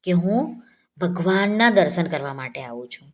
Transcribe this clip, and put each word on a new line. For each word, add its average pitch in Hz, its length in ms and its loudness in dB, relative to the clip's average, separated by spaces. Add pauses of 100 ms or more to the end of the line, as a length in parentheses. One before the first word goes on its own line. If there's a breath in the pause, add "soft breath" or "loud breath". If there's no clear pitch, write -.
કે, 180 80 -2
"હું 202 520 0 (340 loud breath)
ભગવાનના 190 720 2
દર્શન 180 340 4
કરવા 143 300 -4
માટે 135 300 -10
આવું 123 240 -12
છું." 139 260 -16